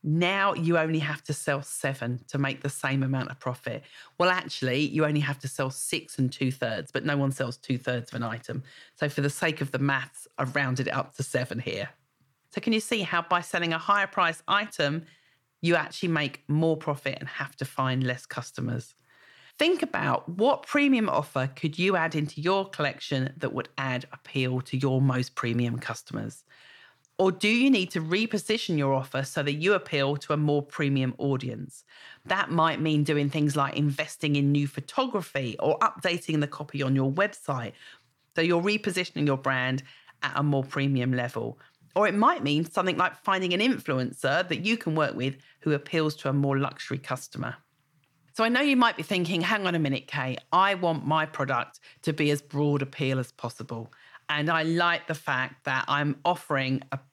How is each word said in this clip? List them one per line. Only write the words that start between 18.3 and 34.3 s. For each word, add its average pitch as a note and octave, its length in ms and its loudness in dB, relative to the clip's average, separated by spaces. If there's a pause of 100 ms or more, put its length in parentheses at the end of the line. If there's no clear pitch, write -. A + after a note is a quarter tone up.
Think E4 280 2
about - 440 -2
what G3+ 380 0
premium C4+ 420 4
offer C3+ 460 0
could D#3 240 -4
you F#3 160 2
add D#3+ 220 0
into D3+ 240 -2
your F#3+ 280 0
collection C3+ 680 -2
that - 180 -4
would - 140 -4 (100)
add B2+ 340 -4
appeal B2+ 500 -4
to - 140 -6
your C3 240 2
most B2+ 360 2
premium A#2+ 420 0
customers? A2 640 -8 (760)
Or F#3+ 100 6
do F#3+ 160 -2
you A#3+ 240 6
need F#3+ 220 4
to F3+ 80 -2
reposition G3+ 760 0
your C#3 160 2
offer C3+ 300 -2
so C#3 220 -4
that C#3+ 80 0
you E3+ 220 2
appeal D3 420 0
to - 160 -4
a D3 40 2
more D3 240 4
premium C#3 580 0
audience? B2+ 680 -4 (420)
That F#3+ 240 -2
might D#3+ 300 2
mean D3+ 240 2
doing D3 260 2
things D3 240 2
like C#3 220 0
investing D3 580 0